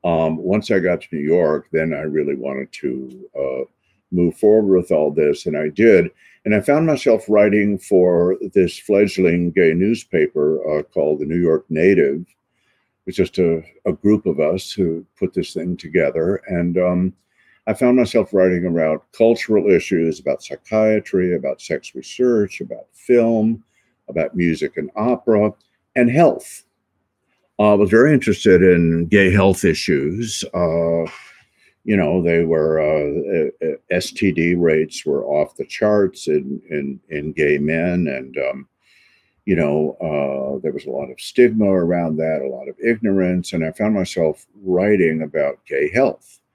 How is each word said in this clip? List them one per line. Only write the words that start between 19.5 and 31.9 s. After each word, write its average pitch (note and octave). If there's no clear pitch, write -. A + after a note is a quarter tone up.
issues, E2
about C#2
psychiatry, G#2
about C#2
sex -
research, A2
about -
film, A2+
about D#2+
music E2
and D2
opera, G#2+
and B2
health. -
Uh, G#2
I -
was G2+
very B2+
interested F#2+
in E2+
gay G2
health G2
issues. E2+
Uh, E2+
you A2